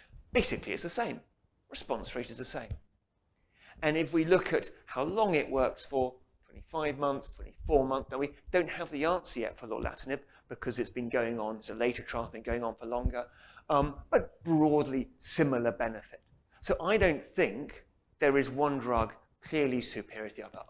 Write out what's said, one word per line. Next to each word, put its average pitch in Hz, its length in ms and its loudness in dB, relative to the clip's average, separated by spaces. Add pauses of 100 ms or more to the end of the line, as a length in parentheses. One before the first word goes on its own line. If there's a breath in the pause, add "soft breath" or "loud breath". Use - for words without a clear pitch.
(320 loud breath)
Basically, - 420 0
it's - 100 -6
the 175 60 -6
same. 226 320 -4 (500)
Response - 440 -6
rate 120 140 -6
is 117 80 -14
the 127 80 -8
same. 120 260 -10 (1120 soft breath)
And 151 160 2
if 156 160 -2
we 160 120 4
look 175 280 4
at - 160 0 (160 loud breath)
how 127 180 -2
long 196 300 2
it 143 160 2
works 131 360 0
for, 127 280 -2 (320)
twenty-five 151 540 -6
months, 139 320 -2
twenty-four - 540 2
months, 131 260 -2
now 135 80 -4
we 139 160 -4 (160 loud breath)
don't 180 180 4
have 165 220 -8
the 147 140 -2
answer 170 340 -2
yet - 180 -4
for - 100 -16
lorlatinib 117 520 -6 (300 soft breath)
because 120 280 -6
it's 117 140 -2
been 120 180 -6
going 117 300 0
on, 110 180 -4
it's 107 140 -14
a - 20 -8
later 117 300 0
trial, 117 280 -6
been 113 120 -14
going 120 200 -2
on 113 120 -2
for 120 100 -14
longer, 123 400 -2 (440 loud breath)
um, 147 260 4 (160)
but - 320 0
broadly 147 720 4
similar 127 540 2
benefit. 113 500 -6 (400 soft breath)
So - 180 -2
I 190 180 2
don't 170 280 4
think - 600 -2 (340)
there 139 180 6
is 127 140 2
one 143 260 2
drug 117 380 0 (260)
clearly 135 400 0
superior 110 480 -8
to - 60 -20
the 104 100 -12
other. 101 140 -18 (100)